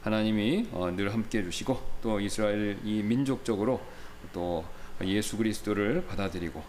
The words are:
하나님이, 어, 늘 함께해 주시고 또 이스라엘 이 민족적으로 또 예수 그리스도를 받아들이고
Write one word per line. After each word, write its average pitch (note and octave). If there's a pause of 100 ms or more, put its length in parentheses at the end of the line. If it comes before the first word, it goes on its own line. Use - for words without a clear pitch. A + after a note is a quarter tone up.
하나님이, A2
어, F2+
늘 G2
함께해 A2
주시고 G2+ (220)
또 A2
이스라엘 G#2
이 G#2+
민족적으로 A#2 (520)
또 F2 (400)
예수 G2+
그리스도를 G#2+
받아들이고 F2